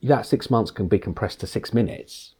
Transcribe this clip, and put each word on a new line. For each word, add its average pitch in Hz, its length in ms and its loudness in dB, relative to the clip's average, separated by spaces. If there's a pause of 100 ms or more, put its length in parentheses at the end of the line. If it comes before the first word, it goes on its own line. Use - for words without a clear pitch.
that 127 240 2
six - 240 0
months 117 220 2
can 92 160 -2
be 98 100 4
compressed - 440 -4
to 101 60 -6
six - 240 -6
minutes, - 680 -2